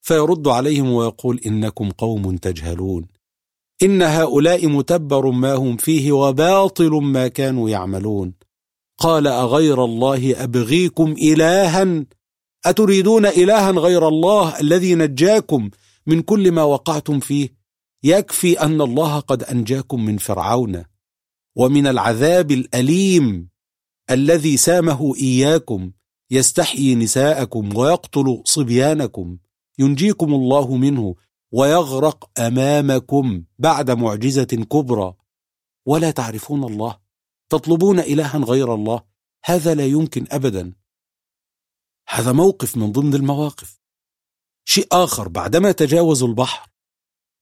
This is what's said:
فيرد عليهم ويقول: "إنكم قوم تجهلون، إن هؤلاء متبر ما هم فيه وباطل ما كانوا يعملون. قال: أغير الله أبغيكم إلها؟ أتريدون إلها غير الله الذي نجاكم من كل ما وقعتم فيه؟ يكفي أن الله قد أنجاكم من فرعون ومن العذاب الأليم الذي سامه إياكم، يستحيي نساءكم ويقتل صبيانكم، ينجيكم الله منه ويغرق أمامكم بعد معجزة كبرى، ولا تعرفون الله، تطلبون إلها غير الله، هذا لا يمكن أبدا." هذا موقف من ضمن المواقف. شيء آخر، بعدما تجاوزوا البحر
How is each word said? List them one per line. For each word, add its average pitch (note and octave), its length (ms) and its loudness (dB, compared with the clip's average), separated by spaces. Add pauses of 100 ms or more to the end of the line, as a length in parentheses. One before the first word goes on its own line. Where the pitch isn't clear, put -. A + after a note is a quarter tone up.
فيرد D#3 440 0
عليهم C3+ 440 0
ويقول: A#2+ 460 -2
"إنكم G#2+ 520 -4
قوم G2+ 460 -4
تجهلون، E2+ 720 -8 (760)
إن F#3+ 200 4
هؤلاء D#3+ 640 2
متبر C#3+ 640 0
ما C3 240 0
هم C3 220 -2
فيه D3 360 0
وباطل D#3+ 800 2
ما C#3 380 -2
كانوا B2+ 420 -4
يعملون. F#2+ 640 -6 (640)
قال: D#3+ 280 2
أغير B2+ 580 2
الله B2+ 600 -2
أبغيكم D#3 680 0
إلها؟ D#3+ 920 2 (600)
أتريدون G3+ 600 4
إلها G3 440 4
غير F3 380 2
الله E3 520 2
الذي F3 340 2
نجاكم D#3 760 0 (360)
من D#3+ 160 2
كل G3 300 2
ما E3 100 2
وقعتم D3 580 -2
فيه؟ C#3 340 -4 (500)
يكفي F3 560 2
أن D#3 200 0
الله D3 400 -2
قد C3 220 -4
أنجاكم B2 640 -4
من G#2+ 140 -2
فرعون F#2+ 680 -4 (720)
ومن C#3 300 2
العذاب C3+ 640 0
الأليم C3 960 0 (640)
الذي D3 460 2
سامه D#3 600 0
إياكم، B2+ 760 0 (380)
يستحيي C3 640 0
نساءكم A#2 840 -2
ويقتل C3+ 680 -2
صبيانكم، B2 960 -2 (400)
ينجيكم D3 560 0
الله C3 420 0
منه B2 380 0 (380)
ويغرق C#3 880 0
أمامكم C3 1040 0 (140)
بعد C#3+ 320 0
معجزة A#2+ 540 -2
كبرى، A#2 680 -4 (720)
ولا D#3+ 240 0
تعرفون C3 540 -8
الله، A2 340 -8 (500)
تطلبون E3+ 520 2
إلها C#3+ 380 -2
غير B2+ 360 0
الله، A2 280 -4 (420)
هذا E3+ 300 0
لا C#3+ 120 -2
يمكن C#3+ 440 -2
أبدا." G2+ 420 -4 (1400)
هذا A#2+ 240 -4
موقف E3+ 440 0
من G#2+ 160 -4
ضمن C#3 220 0
المواقف. C#3 680 -6 (840)
شيء - 280 0
آخر، E3+ 360 0
بعدما G#2+ 440 0
تجاوزوا D#3 560 2
البحر A#2 420 -4 (720)